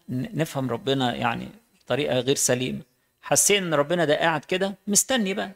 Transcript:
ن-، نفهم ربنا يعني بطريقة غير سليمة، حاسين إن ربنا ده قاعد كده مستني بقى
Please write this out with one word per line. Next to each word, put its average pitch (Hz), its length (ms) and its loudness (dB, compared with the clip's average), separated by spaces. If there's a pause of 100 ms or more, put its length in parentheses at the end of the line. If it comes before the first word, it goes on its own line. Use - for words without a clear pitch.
ن-، 135 300 -6
نفهم 135 320 -2
ربنا 127 440 0
يعني 120 340 -2 (320)
بطريقة 127 400 0
غير 135 160 2
سليمة، 127 460 -2 (380)
حاسين 196 420 2
إن 170 120 -2
ربنا 156 300 2
ده 147 120 4
قاعد 165 280 0
كده 190 300 -2 (120)
مستني 202 480 0
بقى 196 220 -6